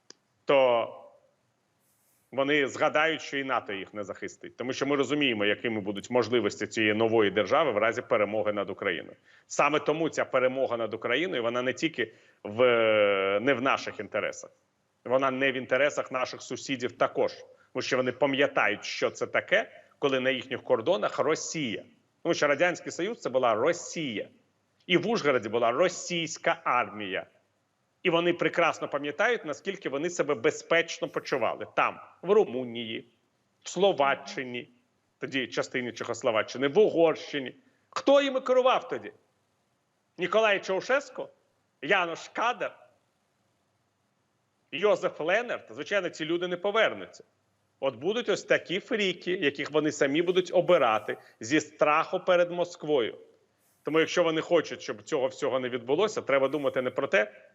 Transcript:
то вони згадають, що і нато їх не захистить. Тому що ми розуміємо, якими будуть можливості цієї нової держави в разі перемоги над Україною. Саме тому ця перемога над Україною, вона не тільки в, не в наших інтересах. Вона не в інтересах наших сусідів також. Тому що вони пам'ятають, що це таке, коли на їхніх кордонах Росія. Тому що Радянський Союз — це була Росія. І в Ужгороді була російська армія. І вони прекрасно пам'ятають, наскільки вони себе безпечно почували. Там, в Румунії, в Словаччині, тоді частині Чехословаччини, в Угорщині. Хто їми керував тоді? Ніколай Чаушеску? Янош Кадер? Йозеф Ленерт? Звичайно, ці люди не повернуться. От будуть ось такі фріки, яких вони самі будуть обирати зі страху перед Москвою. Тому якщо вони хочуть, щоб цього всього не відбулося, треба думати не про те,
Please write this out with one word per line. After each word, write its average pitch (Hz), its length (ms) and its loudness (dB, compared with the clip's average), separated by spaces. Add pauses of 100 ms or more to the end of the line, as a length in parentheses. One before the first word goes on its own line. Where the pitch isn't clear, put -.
(440)
то 127 440 4 (1400)
вони 139 360 2
згадають, 151 540 0
що - 140 -8
і 139 80 -4
нато 123 280 -2
їх 98 220 -10
не 104 100 -8
захистить. 92 520 -14
Тому 123 160 -6
що 131 140 -4
ми 143 100 0
розуміємо, 131 480 0
якими 107 360 0
будуть 101 300 -6
можливості 110 560 0
цієї 107 280 2
нової 110 360 4
держави 110 420 2
в 104 60 0
разі 113 240 2
перемоги 104 500 0
над 98 180 -4
Україною. 87 460 -4 (300)
Саме 147 320 2
тому 151 300 0
ця 127 160 -2
перемога 127 520 0
над 110 180 -4
Україною, 131 480 -2
вона 117 200 0
не 127 100 0
тільки 127 420 -4 (300)
в, 104 160 -2 (800)
не 131 140 2
в 117 80 -4
наших 113 380 -2
інтересах. 98 500 -6 (540)
Вона 131 260 2
не 131 220 0
в - 20 -2
інтересах 131 580 0
наших 127 300 -6
сусідів 123 500 -6
також. 123 400 0 (400)
Тому 127 100 -4
що - 140 -2
вони 127 160 2
пам'ятають, 135 720 2
що - 260 -2
це - 160 -8
таке, - 440 -2 (280)
коли 135 220 0
на 127 100 0
їхніх 120 320 -4
кордонах 143 560 0
Росія. 147 640 -2 (400)
Тому 165 120 0
що 151 120 0
Радянський 147 460 0
Союз — 208 280 -6
це 143 100 -4
була 123 240 2
Росія. 127 760 -2 (580)
І 180 100 2
в 165 120 0
Ужгороді 135 400 2
була 117 220 2
російська 165 920 -2
армія. 104 640 -2 (760)
І 180 80 0
вони 170 220 2
прекрасно 160 560 0
пам'ятають, 147 560 -2
наскільки 165 440 -8
вони 143 220 -4
себе 147 240 -2
безпечно 160 760 0
почували. 107 580 -2 (100)
Там, 120 240 0 (220)
в 170 80 0
Румунії, 120 800 0 (540)
в - 60 -16
Словаччині, 139 1000 0 (500)
тоді 127 280 -4
частині 123 460 -4
Чехословаччини, 117 760 -2
в 139 100 0
Угорщині. 156 760 2 (360)
Хто 277 320 4
їми 262 180 0
керував 254 480 4
тоді? 110 240 -8 (1080)
Ніколай 196 440 2
Чаушеску? 190 680 -2 (540)
Янош 170 460 0
Кадер? 208 500 -4 (1900)
Йозеф 185 480 0
Ленерт? 175 520 -2
Звичайно, 170 360 -4
ці 160 160 -8
люди 175 240 -2
не 180 80 -4
повернуться. 175 680 -2 (560)
От 131 160 -2
будуть 208 320 -4
ось 196 160 0
такі 165 360 0
фріки, 190 520 -2
яких 143 380 -2
вони 151 220 2
самі 147 300 0
будуть 180 320 0
обирати 143 640 4 (240)
зі 135 200 0
страху 156 600 0
перед 175 300 2
Москвою. 160 680 -2 (640)
Тому 151 180 2
якщо 175 220 2
вони 160 180 0
хочуть, 151 420 0
щоб 107 200 -10
цього 135 240 -2
всього 131 340 -2
не 127 80 -4
відбулося, 131 540 0
треба 135 260 2
думати 135 340 -2
не 127 80 -2
про 139 160 -4
те, 208 260 0 (220)